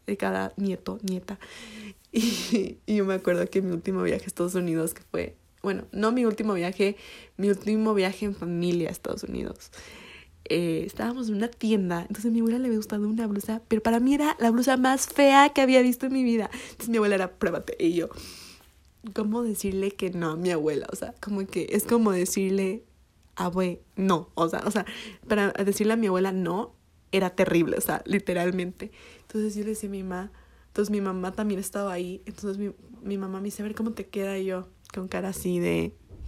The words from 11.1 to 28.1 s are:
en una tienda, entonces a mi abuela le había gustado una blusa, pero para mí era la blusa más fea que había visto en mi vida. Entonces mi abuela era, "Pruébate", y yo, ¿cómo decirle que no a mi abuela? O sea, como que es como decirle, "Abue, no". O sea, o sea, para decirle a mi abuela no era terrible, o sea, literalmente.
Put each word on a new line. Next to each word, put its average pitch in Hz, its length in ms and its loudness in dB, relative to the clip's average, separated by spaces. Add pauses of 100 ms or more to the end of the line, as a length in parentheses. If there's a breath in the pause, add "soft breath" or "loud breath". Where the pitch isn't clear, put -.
en 214 60 -2
una 220 140 -2
tienda, 196 520 0
entonces 208 260 -6
a 233 40 2
mi 226 80 2
abuela 226 200 2
le 254 100 -2
había 220 100 0
gustado 208 280 -2
una 226 200 -2
blusa, 208 420 -4
pero 220 140 2
para 233 180 4
mí 269 140 6
era 294 260 2
la 233 100 6
blusa 254 280 4
más 262 280 4
fea 277 440 8
que 294 100 2
había 262 220 8
visto 247 240 2
en 262 80 -2
mi 262 100 2
vida. 226 240 2 (220 loud breath)
Entonces - 180 -10
mi 226 80 0
abuela 202 200 4
era, 185 220 -2
"Pruébate", - 400 -2
y 170 140 4
yo, 170 160 0 (1080 loud breath)
¿cómo 220 280 0
decirle 196 500 -2
que 190 180 -4
no 170 200 -2
a 160 60 -4
mi 175 140 0
abuela? 151 420 0
O 196 40 -8
sea, - 240 -10
como 196 260 -4
que - 240 -4
es 208 140 2
como 233 280 4
decirle, 190 720 0 (520)
"Abue, 180 460 -2 (140)
no". 190 380 2
O 165 140 2
sea, - 180 -4
o 208 40 2
sea, 202 160 0 (420 loud breath)
para 202 240 2
decirle 202 420 2
a - 20 2
mi 226 120 2
abuela 185 240 2
no 185 420 -2 (380)
era 185 180 2
terrible, 170 480 4
o - 20 0
sea, - 240 -2
literalmente. 180 840 -2 (320 loud breath)